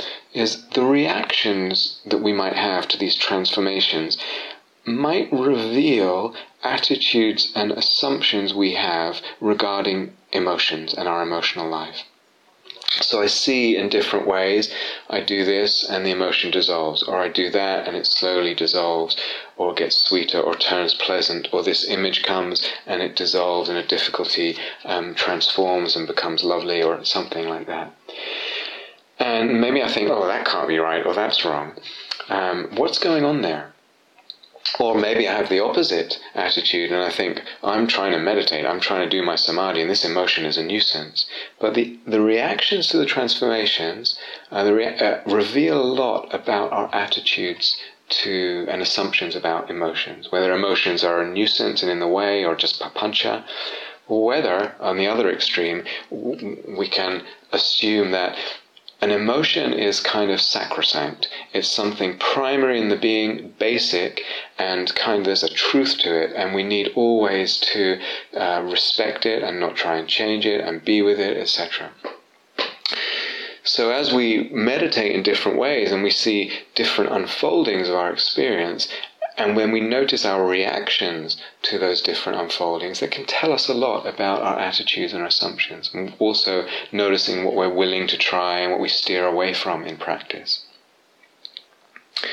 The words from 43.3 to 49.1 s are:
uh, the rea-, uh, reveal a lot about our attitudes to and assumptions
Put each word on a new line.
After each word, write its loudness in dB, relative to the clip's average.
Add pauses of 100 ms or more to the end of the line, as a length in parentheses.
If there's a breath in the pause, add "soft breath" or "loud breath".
uh, 0
the 6
rea-, 2
uh, 2
reveal 2
a 2 (100)
lot -2
about -2
our -2
attitudes 0 (340 loud breath)
to 0
and -2
assumptions -2